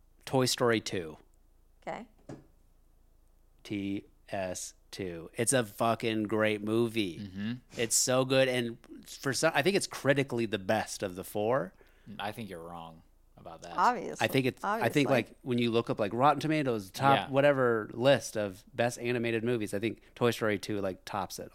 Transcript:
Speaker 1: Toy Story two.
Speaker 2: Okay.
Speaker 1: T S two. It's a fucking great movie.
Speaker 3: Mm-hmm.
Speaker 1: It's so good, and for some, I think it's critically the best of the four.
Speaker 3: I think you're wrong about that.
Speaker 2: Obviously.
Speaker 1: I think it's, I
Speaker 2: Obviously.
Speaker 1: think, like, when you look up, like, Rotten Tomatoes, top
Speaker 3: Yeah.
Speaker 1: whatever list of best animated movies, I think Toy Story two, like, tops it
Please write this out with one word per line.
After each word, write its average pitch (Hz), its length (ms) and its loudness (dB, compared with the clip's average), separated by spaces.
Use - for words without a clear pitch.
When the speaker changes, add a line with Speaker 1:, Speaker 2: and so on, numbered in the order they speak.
Speaker 1:
Toy 131 200 2
Story 117 360 2
two. - 360 -8
Speaker 2:
Okay. 185 220 -12
Speaker 1:
T 98 400 -6
S 92 460 -6
two. 85 460 -8
It's 120 160 2
a 123 120 2
fucking 110 600 0
great 107 380 2
movie. 110 600 0
Speaker 3:
Mm-hmm. 101 300 -6
Speaker 1:
It's 117 200 0
so 127 280 2
good, 131 240 4
and 123 280 -2
for - 260 -4
some, 160 220 2
I 147 80 4
think 190 140 4
it's - 100 0
critically 131 600 0
the 104 120 -2
best 98 440 -2
of 92 140 -4
the 92 80 -8
four. 123 480 -2
Speaker 3:
I 101 140 -6
think 107 180 -12
you're 85 120 -12
wrong 82 400 -14
about 165 240 -16
that. 170 140 -14
Speaker 2:
Obviously. 185 480 0
Speaker 1:
I 110 40 2
think 131 180 2
it's, - 180 -4
I 196 100 -2
Speaker 2:
Obviously. 120 180 0
Speaker 1:
think, 143 180 4
like, 120 180 2
when 120 160 -2
you 120 120 2
look 113 200 2
up, 120 80 -2
like, 104 140 0
Rotten 139 280 4
Tomatoes, 131 500 -2
top 135 260 4
Speaker 3:
Yeah. 98 140 -2
Speaker 1:
whatever 131 640 4
list 120 420 4
of 101 260 -4
best 120 240 0
animated 117 460 0
movies, 117 280 -2
I 101 60 -2
think 107 240 -2
Toy 120 180 2
Story 107 260 0
two, 104 220 -4
like, 95 240 -4
tops 95 340 -6
it - 160 -12